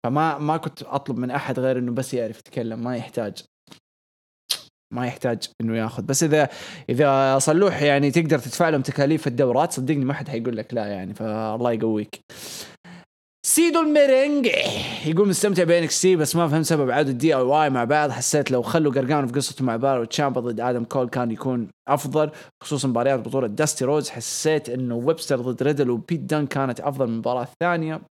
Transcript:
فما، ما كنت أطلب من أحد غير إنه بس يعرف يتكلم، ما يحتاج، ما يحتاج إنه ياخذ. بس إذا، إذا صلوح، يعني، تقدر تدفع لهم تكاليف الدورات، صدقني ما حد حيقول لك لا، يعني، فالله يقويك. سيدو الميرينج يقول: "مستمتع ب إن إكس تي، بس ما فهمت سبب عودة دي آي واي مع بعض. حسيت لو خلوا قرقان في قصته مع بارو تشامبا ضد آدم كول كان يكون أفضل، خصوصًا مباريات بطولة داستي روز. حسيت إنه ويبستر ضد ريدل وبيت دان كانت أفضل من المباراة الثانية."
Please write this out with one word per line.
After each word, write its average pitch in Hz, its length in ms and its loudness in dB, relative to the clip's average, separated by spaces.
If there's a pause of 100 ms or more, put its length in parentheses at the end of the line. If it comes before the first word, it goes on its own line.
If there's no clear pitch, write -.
فما، 147 320 0
ما 151 180 0
كنت - 260 -8
أطلب 135 360 -6
من 127 120 -4
أحد 135 280 -4
غير 127 200 2
إنه 123 140 -2
بس 127 220 -4
يعرف 113 240 -4
يتكلم، 117 460 -8
ما 123 120 -4
يحتاج، 110 480 -8 (1500)
ما 123 140 -4
يحتاج 120 440 -4 (100)
إنه 113 160 -2
ياخذ. 110 260 -4
بس 135 200 -2
إذا، 151 260 2 (400)
إذا 135 500 4
صلوح، 160 440 2
يعني، 143 280 4
تقدر 156 280 2
تدفع 160 300 0
لهم 147 140 2
تكاليف 143 440 0
الدورات، 131 460 2
صدقني 143 320 0
ما 139 100 0
حد 143 140 -8
حيقول 120 280 -4
لك 110 180 -8
لا، 107 120 -2
يعني، 95 280 -6
فالله 110 580 -2
يقويك. 110 480 -2 (1300)
سيدو 330 340 4
الميرينج 285 680 4 (600)
يقول: 170 220 4
"مستمتع 185 360 2
ب 160 60 0
إن 175 120 4
إكس - 200 -2
تي، 185 140 6
بس 156 200 0
ما 170 120 2
فهمت 156 160 2
سبب 143 260 2
عودة 135 220 2
دي 143 240 2
آي 127 60 2
واي 147 280 4
مع 123 140 2
بعض. 147 260 2
حسيت 131 400 0
لو 123 120 2
خلوا 151 300 2
قرقان 139 340 0
في 120 60 -4
قصته 135 320 -4
مع 117 120 0
بارو 123 280 0
تشامبا 131 360 -2
ضد 117 200 -4
آدم 120 240 0
كول 123 240 -2
كان 123 220 -2
يكون 120 380 -4 (200)
أفضل، 147 420 0 (320)
خصوصًا 135 260 -2
مباريات 123 320 2
بطولة 123 260 -2
داستي 135 380 -2
روز. 143 260 0
حسيت 147 580 -2
إنه 123 260 -4
ويبستر 135 460 0
ضد 123 220 -4
ريدل 139 280 2
وبيت 127 300 -2
دان 151 260 -2
كانت 135 340 -4
أفضل 135 260 -2
من 117 60 -4
المباراة 120 300 -2
الثانية." 160 580 -4 (120)